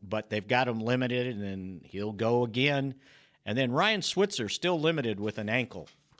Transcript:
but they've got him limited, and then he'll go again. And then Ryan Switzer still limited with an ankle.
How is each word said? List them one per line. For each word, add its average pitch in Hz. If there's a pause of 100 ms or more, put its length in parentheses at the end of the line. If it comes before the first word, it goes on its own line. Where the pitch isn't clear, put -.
but 104
they've 104
got 127
him 117
limited, 123
and 104
then 95
he'll 104
go 117
again. 135 (500)
And 104
then 127
Ryan 196
Switzer 180
still 175
limited 143
with 107
an 104
ankle. 110 (300)